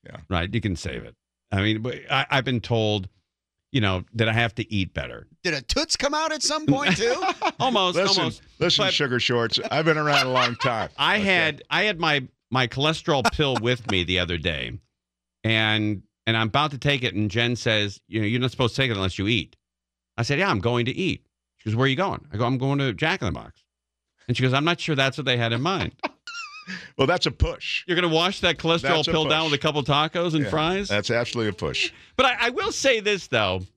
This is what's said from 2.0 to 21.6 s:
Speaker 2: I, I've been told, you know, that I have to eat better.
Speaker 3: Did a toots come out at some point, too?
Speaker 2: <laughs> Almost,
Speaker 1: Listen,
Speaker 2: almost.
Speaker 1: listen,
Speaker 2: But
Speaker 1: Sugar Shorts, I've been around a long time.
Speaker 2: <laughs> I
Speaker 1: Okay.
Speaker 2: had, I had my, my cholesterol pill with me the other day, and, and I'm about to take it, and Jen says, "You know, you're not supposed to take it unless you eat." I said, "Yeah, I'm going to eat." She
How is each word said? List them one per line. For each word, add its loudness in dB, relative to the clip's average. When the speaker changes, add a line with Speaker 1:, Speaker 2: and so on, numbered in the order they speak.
Speaker 2:
I, 2
I've 2
been 0
told, 0
you 2
know, 0
that 2
I 0
have 0
to -6
eat -2
better. -8
Speaker 3:
Did -2
a -4
toots -2
come 0
out -2
at -6
some -2
point, 2
too? 0
Speaker 2:
<laughs> -2
Almost, 2
Speaker 1:
Listen, 2
Speaker 2:
almost. -4
Speaker 1:
listen, 2
Speaker 2:
But 0
Speaker 1:
Sugar 0
Shorts, 0
I've 0
been 4
around 2
a -4
long 2
time. -2
Speaker 2:
<laughs> -16
I 2
Speaker 1:
Okay. 0
Speaker 2:
had, 2
I 0
had -2
my, 2
my 2
cholesterol 2
pill 2
with 0
me 2
the 2
other -2
day, -4
and, 0
and 2
I'm 2
about 0
to -10
take 0
it, -2
and 0
Jen 0
says, 0
"You -4
know, 0
you're 0
not 0
supposed 0
to -2
take 2
it -2
unless -2
you 0
eat." -2
I -2
said, 0
"Yeah, 2
I'm 2
going 0
to -4
eat." -4
She -8